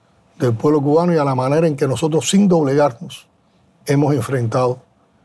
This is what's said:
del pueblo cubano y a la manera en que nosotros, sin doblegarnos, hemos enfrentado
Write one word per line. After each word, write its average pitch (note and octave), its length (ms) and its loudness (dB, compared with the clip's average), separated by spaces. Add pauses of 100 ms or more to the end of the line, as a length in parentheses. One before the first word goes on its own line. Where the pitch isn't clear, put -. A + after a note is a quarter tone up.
(360)
del B2 160 0
pueblo D3+ 300 0
cubano E3 320 2
y - 20 2
a D3+ 60 2
la C#3 140 -2
manera C#3+ 320 0
en D3 80 -2
que D3 100 -2
nosotros, D3+ 420 -2
sin G3 200 2
doblegarnos, D3 800 0 (580)
hemos C#3+ 300 2
enfrentado B2 640 -2 (440)